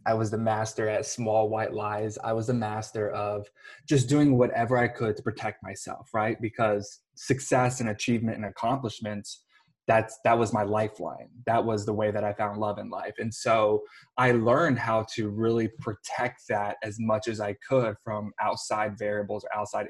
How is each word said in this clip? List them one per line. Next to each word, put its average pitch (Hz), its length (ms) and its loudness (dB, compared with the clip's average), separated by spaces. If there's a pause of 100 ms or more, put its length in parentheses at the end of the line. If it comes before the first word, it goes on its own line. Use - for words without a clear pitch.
I 113 80 2
was 110 180 0
the 110 60 -2
master 110 500 -2
at 107 200 -2
small 110 420 0
white 107 240 -2
lies. 107 500 -4
I 113 120 -2
was 113 120 -2
the 127 60 0
master 107 600 -2
of 104 340 -4 (420)
just 131 180 4
doing 143 300 6
whatever 117 400 2
I 120 100 4
could 113 300 -2
to - 60 -12
protect 107 400 -6
myself, - 500 -12
right? 110 300 0
Because 107 580 0 (140)
success 127 680 2
and 113 80 -2
achievement 110 480 -2
and 107 80 -6
accomplishments, 107 960 -4 (460)
that's, 113 360 4
that 117 140 6
was 110 140 2
my 107 100 2
lifeline. 104 680 -4 (160)
That 117 180 2
was 107 220 0
the 110 80 0
way 107 160 2
that 104 120 -2
I 104 120 0
found 104 260 -4
love 104 180 -2
in 101 120 -10
life. 98 280 -8
And 110 140 -4
so 107 500 4 (360)
I 127 140 6
learned 120 460 4
how 110 360 0
to 107 160 -2
really 113 380 2 (100)
protect - 720 -6
that 104 320 0
as 104 180 -6
much 110 280 0
as 110 120 -2
I 104 140 -2 (120)
could 120 380 2
from 107 280 -6 (100)
outside 104 560 -2
variables 104 460 -2
or 107 140 -6
outside 104 300 -4